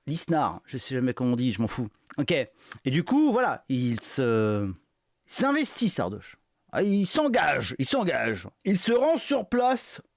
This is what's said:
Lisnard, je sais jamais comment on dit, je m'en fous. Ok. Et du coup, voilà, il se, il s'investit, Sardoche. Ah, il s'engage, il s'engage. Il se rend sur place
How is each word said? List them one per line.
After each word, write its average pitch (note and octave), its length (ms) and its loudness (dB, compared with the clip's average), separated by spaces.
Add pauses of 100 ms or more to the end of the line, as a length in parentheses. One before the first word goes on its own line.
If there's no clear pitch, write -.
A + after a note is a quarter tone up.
Lisnard, C#3+ 600 -2
je - 120 -10
sais - 160 -8
jamais B2+ 220 0
comment B2 180 0
on - 20 0
dit, B2 160 0
je G2 80 -4
m'en A#2 80 2
fous. A#2 200 -4 (320)
Ok. D3 120 -2
Et - 600 -4
du E3 120 2
coup, C#4+ 280 4
voilà, G#3+ 380 0
il B2 320 0
se, A2 680 2
il F#2+ 60 -6 (520)
s'investit, C4+ 640 0
Sardoche. F#2 480 -6 (340)
Ah, D3+ 120 0
il G3+ 240 2
s'engage, D#3+ 720 0
il C3 80 0
s'engage. A#2 600 -2 (180)
Il F#3+ 120 2
se A3 140 0
rend C4+ 260 4
sur B3 320 -2
place B3 540 0 (140)